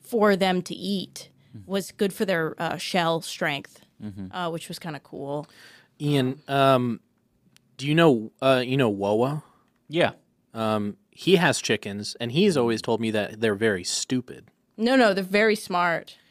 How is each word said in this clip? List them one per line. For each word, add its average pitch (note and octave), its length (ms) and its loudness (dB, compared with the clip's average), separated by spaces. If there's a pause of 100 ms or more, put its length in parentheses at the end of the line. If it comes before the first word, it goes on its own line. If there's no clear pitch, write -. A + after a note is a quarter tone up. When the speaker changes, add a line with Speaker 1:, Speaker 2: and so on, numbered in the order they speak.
Speaker 1:
for G#3+ 340 2
them F#3 280 2
to - 120 -12
eat - 540 -8 (280)
Speaker 2:
Mm-hmm. G#2 140 -16
Speaker 1:
was F#3+ 220 -4
good G3+ 180 -2
for G#3+ 140 -4
their, E3 360 -2
uh, E3 140 -4
shell E3 460 -2
strength, - 580 -6 (240)
Speaker 2:
Mm-hmm. G2 320 -12
Speaker 1:
uh, F3 140 -6
which E3 180 -10
was F3 100 -14
kinda D3+ 220 -12
cool. C#3+ 480 -8 (540)
Speaker 3:
Ian, C#3 480 0
Speaker 1:
Um, C#3 80 -2
Speaker 3:
um, B2+ 420 4 (800)
do C3+ 100 -8
you D3+ 80 0
know, C3+ 360 4 (100)
uh, C3 240 4
you B2+ 100 -2
know C3 140 2
Woa? G#2+ 540 0 (440)
Speaker 2:
Yeah. D3 240 2 (420)
Speaker 3:
Um, G#2+ 440 -2 (140)
he - 260 2
has E3 240 2
chickens, G#2 580 -4
and A#2+ 140 -6
he's F3 240 4
always A#2 240 2
told A2+ 180 0
me A2+ 120 -2
that G#2+ 280 -4
they're A2 160 0
very G2 300 0
stupid. - 600 -6 (320)
Speaker 1:
No, A#3 200 2
no, A3+ 160 6
they're F#3+ 100 -2
very G#3 320 2
smart. F3 600 -4 (140)